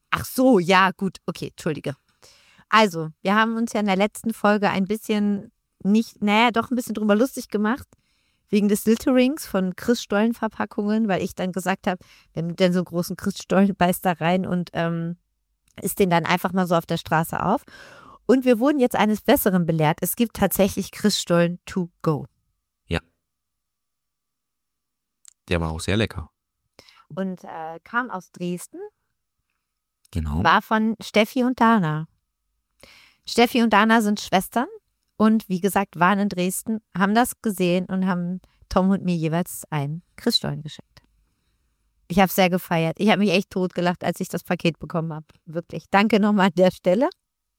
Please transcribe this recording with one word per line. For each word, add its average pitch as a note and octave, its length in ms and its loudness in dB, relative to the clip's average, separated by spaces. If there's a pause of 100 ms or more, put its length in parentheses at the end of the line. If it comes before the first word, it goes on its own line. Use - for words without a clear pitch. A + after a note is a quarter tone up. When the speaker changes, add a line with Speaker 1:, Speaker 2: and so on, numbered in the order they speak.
(100)
Speaker 1:
Ach E3 140 -4
so, B3+ 340 4
ja, F#3 380 4
gut. - 300 -6
Okay, - 220 -8
entschuldige. C#3+ 480 -8 (720)
Also, E3 400 2 (140)
wir F#3+ 120 0
haben A3+ 220 0
uns A#3 160 -4
ja G#3+ 80 -2
in G#3 60 -2
der F#3+ 100 2
letzten G#3+ 360 -2
Folge G#3 380 2
ein F#3+ 160 -2
bisschen G#3 640 -2 (360)
nicht, G#3+ 360 0
naja, G#3+ 280 2
doch A3+ 200 -2
ein A#3+ 60 -2
bisschen A#3 180 -6
drüber G#3+ 200 2
lustig B3+ 340 -2
gemacht, G#3+ 380 -2 (600)
wegen G#3 200 4
des G#3 180 0
Litterings B3+ 600 2
von F#3 300 -4
Christstollenverpackungen, A3 1300 -2
weil F3+ 140 0
ich F#3 120 -6
dann F#3 180 -6
gesagt F#3 340 -4
hab, F#3 120 -2 (340)
wer D#3+ 100 -6
nimmt E3+ 160 -8
denn F3+ 140 4
so F#3 60 2
einen F3 80 -2
großen F3+ 300 -6
Christstollen, G3 600 0
beißt F3+ 280 0
da F#3 80 2
rein F3 340 0
und, F3+ 260 -4
ähm, E3+ 440 -4 (680)
isst - 160 -6
den G3 100 4
dann E3+ 160 2
einfach F3+ 280 -2
mal F#3 140 0
so E3+ 80 0
auf E3 120 0
der E3+ 100 -4
Straße - 480 -2
auf. G#3 200 0 (600)
Und B3+ 200 2
wir B3 140 4
wurden D4 180 2
jetzt B3 180 0
eines G#3+ 240 0
Besseren F#3 460 2
belehrt. D#3+ 340 0
Es - 160 -4
gibt A#3 200 -2
tatsächlich G3 560 0
Christstollen F3 760 0
to F3 240 -6 (100)
go. C#3 260 -4 (600)
Speaker 2:
Ja. E2 140 -4 (2500)
Der F2 120 0
war D#2+ 100 -2
auch D#2+ 100 -8
sehr G2+ 180 -2
lecker. E2 320 -4 (800)
Speaker 1:
Und, F#3 360 -8
äh, E3 400 -14
kam A#3+ 260 -4
aus F#3 220 -12
Dresden. F3+ 480 -10 (1300)
Speaker 2:
Genau. D#2+ 300 -4
Speaker 1:
War F3+ 200 4
von A3 400 -2
Steffi G#3+ 420 0
und B3+ 160 -2
Dana. E3+ 460 2 (1200)
Steffi A#3 360 2
und A3+ 100 2
Dana A3 280 4
sind G#3 200 -2
Schwestern A#3 480 -2 (480)
und A3 320 2
wie F#3 120 -4
gesagt, G3 380 -2
waren F#3+ 200 4
in G3+ 100 0
Dresden, F#3+ 520 -4 (160)
haben G3 180 2
das A#3+ 280 0
gesehen F3+ 440 0
und F#3 200 -2
haben F3+ 340 -4 (280)
Tom F#3+ 220 2
und G3 140 0
mir F3 120 0
jeweils D#3+ 540 -4
einen D3+ 320 -4 (140)
Christstollen D3 460 -4
geschenkt. - 400 -18 (1080)
Ich F3+ 120 2
hab's F#3 140 2
sehr F#3 160 4
gefeiert. E3 480 -2
Ich G3+ 120 2
hab F3 80 4
mich G3+ 120 2
echt F#3 200 0
totgelacht, F3+ 540 -2
als E3+ 160 -2
ich F#3 80 -8
das - 160 -8
Paket E3+ 340 -2
bekommen D#3+ 340 -6
hab. D#3 120 -12 (220)
Wirklich. E3 440 -10
Danke G#3 300 4
nochmal G#3+ 280 4
an C4+ 80 -2
der C#4 140 6
Stelle A3 380 0 (500)